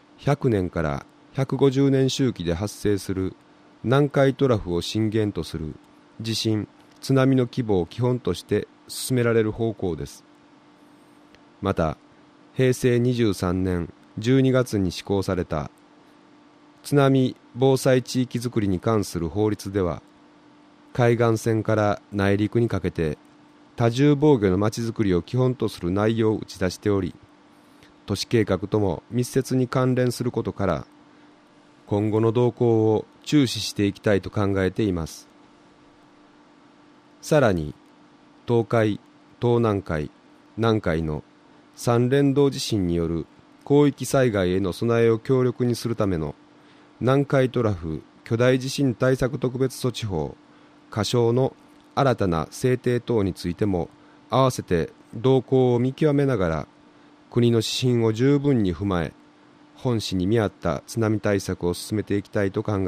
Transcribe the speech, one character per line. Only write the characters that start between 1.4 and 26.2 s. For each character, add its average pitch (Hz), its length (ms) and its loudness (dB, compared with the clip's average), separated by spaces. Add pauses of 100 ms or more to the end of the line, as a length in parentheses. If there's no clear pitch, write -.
五 139 140 4
十 135 200 2
年 135 200 2
周 127 240 0
期 87 100 -8
で 85 80 0
発 98 220 -4
生 101 240 -2
す 95 160 -6
る 92 200 -4 (500)
南 135 240 2
海 135 260 2
ト 139 140 2
ラ 117 80 2
フ 87 180 -4
を 87 60 -2
震 110 300 -2
源 104 280 -2
と 80 60 -4
す - 140 -10
る 76 160 -10 (440)
地 113 160 -6
震、 107 320 -2 (360)
津 - 100 -2
波 131 240 4
の 127 80 2
規 123 180 -6
模 104 200 2
を 85 40 -4
基 - 140 -10
本 123 180 0
と 92 140 -4
し - 100 -8
て - 240 -2 (220)
進 - 300 -4
め 120 40 2
ら 117 120 2
れ 113 80 4
る 107 100 -2
方 113 220 -4
向 87 200 -4
で 71 120 -8
す。 - 180 -18 (1400)
ま 98 140 -2
た、 78 240 -2 (560)
平 131 180 2
成 120 260 0
二 123 140 2
十 117 220 0
三 92 280 -2
年 90 300 -2 (240)
十 123 240 2
二 131 120 2
月 123 260 0
に 92 120 0
施 - 140 -10
行 98 180 0
さ 95 120 -2
れ 87 100 -2
た - 260 -6 (1120)
津 - 120 -4
波 135 420 4 (180)
防 135 220 2
災 127 260 2
地 127 200 -2
域 120 160 -6
づ 117 100 -6
く 117 140 -2
り 98 60 0
に 90 120 0
関 110 240 0
す - 160 -8
る 82 80 -2
法 104 220 0
律 101 200 -8
で 98 120 -2
は、 85 180 -4 (920)
海 120 240 2
岸 113 180 2
線 110 260 -2
か 110 120 0
ら 104 260 0 (100)
内 98 280 0
陸 107 220 0
に 117 80 2
か 98 120 -4
け 90 100 -4
て 80 280 -4 (580)
多 117 140 2
重 143 260 4
防 143 220 4
御 98 100 2
の 92 80 2
ま 104 140 2
ち 120 100 -6
づ 113 140 -4
く 110 100 0
り 95 80 2
を 87 80 2
基 - 160 -6
本 127 180 2
と 113 140 -2
す - 140 -14
る 87 80 -2
内 107 260 2
容 110 160 2